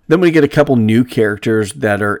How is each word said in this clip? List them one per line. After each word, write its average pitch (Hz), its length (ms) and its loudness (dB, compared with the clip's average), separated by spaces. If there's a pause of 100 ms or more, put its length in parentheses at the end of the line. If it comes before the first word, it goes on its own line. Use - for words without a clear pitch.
Then 160 120 2
we 175 120 2
get 156 100 4
a 143 60 2
couple 143 260 0
new 113 300 2
characters 107 720 -2
that 104 280 -2
are 104 180 -4